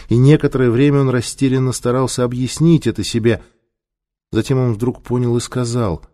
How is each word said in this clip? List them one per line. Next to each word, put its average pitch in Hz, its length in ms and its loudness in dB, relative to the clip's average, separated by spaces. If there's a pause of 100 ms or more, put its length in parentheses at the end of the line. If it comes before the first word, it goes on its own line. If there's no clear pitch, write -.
и 113 80 0
некоторое 135 560 4
время 139 300 2
он 135 80 0
растерянно 127 640 -2
старался 127 500 -2
объяснить 127 640 2
это 104 160 -2
себе. 113 400 -2 (880)
Затем 131 260 0
он 127 140 0
вдруг 113 320 -6
понял 120 320 -2
и 120 60 -2
сказал: 117 720 -6